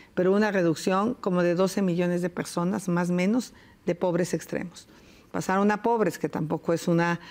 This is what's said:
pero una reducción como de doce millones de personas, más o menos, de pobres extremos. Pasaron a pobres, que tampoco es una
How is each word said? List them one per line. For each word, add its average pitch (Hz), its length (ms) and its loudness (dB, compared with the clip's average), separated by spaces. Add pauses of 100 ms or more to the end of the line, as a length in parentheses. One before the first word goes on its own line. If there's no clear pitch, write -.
(160)
pero 180 180 4
una 208 180 2
reducción 190 640 2
como 180 280 0
de 175 120 2
doce 190 260 0
millones 175 400 0
de 180 80 -2
personas, 175 580 -4
más 175 220 0
o 175 40 0
menos, 190 380 0 (340)
de 175 80 0
pobres 175 400 0
extremos. - 540 -8 (460)
Pasaron 190 360 0
a 208 140 0
pobres, 220 340 0
que 151 120 -4
tampoco 165 420 -4
es 170 160 -2
una 170 320 2 (120)